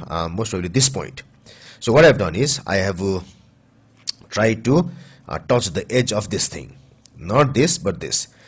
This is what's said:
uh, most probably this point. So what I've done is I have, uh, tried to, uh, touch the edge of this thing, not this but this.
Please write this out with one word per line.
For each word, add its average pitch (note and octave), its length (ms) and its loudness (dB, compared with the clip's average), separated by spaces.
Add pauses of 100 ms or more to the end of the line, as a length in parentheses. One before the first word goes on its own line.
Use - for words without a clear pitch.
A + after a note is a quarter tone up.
uh, E2 180 -2
most G2 240 -6
probably F2+ 180 -4
this C3 200 2
point. - 340 -10 (560)
So - 140 0
what D#3 120 8
I've B2 140 8
done F2 160 -2
is C#3 320 -2
I F#2+ 80 -2
have, F#2+ 260 -2
uh, F#2+ 200 -2 (1080)
tried A2+ 360 0
to, E3 260 2 (380)
uh, D2+ 100 -6
touch A#2+ 300 0
the F#2 200 -6
edge B2 220 0
of G#2 180 -2
this - 200 -4
thing, - 260 -14 (420)
not C3 360 2
this D#3 240 2
but F#2 240 -6
this. - 260 -6 (200)